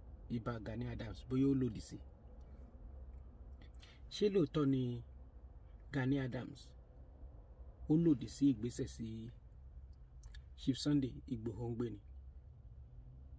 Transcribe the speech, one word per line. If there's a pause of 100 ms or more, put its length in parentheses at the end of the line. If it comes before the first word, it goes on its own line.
(260)
Ìbà
Gani
Adams,
bóyá
ó
lòdì
sí. (2000)
Ṣé
lóòótọ́
ni (1040)
Gani
Adams (1200)
ó
lòdì
sí
ìgbésẹ̀
sí (1500)
Chief
Sunday (120)
Ìgbòho
ń
gbé
ni? (1400)